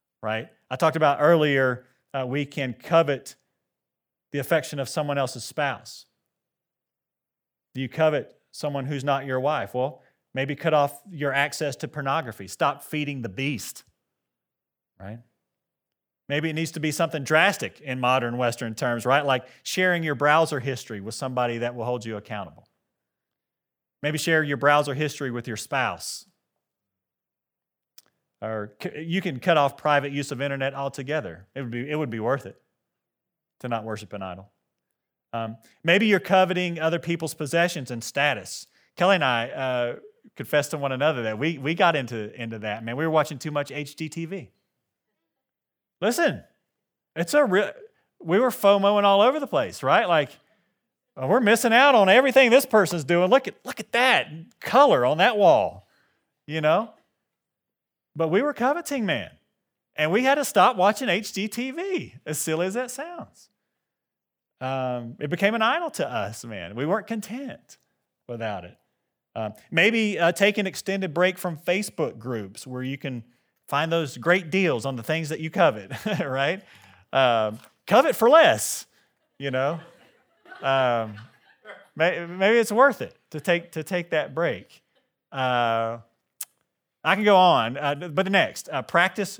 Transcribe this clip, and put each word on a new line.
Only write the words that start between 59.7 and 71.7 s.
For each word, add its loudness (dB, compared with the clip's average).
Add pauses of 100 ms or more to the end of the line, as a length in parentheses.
And 0
we 2
had 4
to -2
stop 4
watching 2
H -2
G -4
T -8
V, -8 (100)
as -6
silly -2
as -6
that -6
sounds. -16 (1120)
Um, -6
it -6
became 0
an -2
idol 0
to -4
us, -6
man. -12
We -4
weren't -2
content -12 (500)
without -8
it. -20 (580)
Um, -6 (180)
maybe, 2
uh, 4
take 2
an -2
extended -6
break 2
from -6
Facebook -4